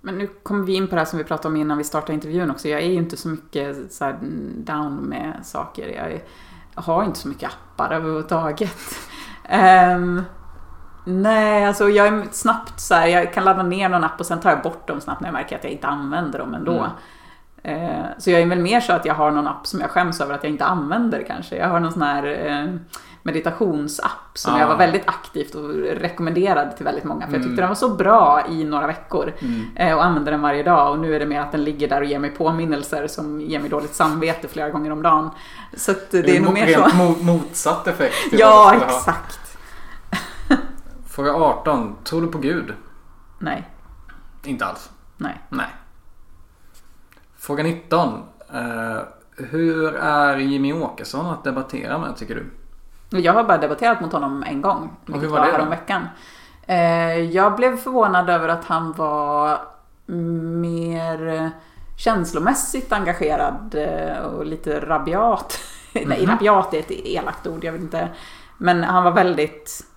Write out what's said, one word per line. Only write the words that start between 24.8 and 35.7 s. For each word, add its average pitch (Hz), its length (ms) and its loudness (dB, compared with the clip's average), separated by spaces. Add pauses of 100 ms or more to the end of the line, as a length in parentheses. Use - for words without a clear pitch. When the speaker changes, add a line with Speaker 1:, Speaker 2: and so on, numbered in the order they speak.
Speaker 1:
aktivt - 460 -6
och 151 200 -10
rekommenderade 160 1000 0
till 139 80 -10
väldigt 143 200 -4
många, 151 220 -6
för 143 60 -6
jag 135 100 0
tyckte 127 60 -4
Speaker 2:
Mm. 120 120 -2
Speaker 1:
den 180 80 2
var 208 60 0
så 254 140 0
bra 185 600 6
i 160 160 -4
några 147 220 -2
veckor, 151 520 -4
Speaker 2:
Mm. 117 280 -6 (100)
Speaker 1:
eh, 170 200 2
och 151 80 4
använde 151 260 2
den 151 120 0
varje 147 200 2
dag, 147 300 6
och 147 60 -2
nu 160 180 0
är 151 40 0
det 147 60 -2
mer 147 140 -2
att 143 120 -6
den 151 120 0
ligger 147 240 -2
där 139 120 2
och 143 60 -2
ger 143 120 -2
mig 143 120 -2
påminnelser 156 760 -2
som 151 340 -8
ger 151 200 -4
mig 147 100 -6
dåligt 147 240 -4
samvete 160 540 0
flera 151 220 -6
gånger 151 200 -4
om 151 120 -6
dagen. 160 280 4 (460)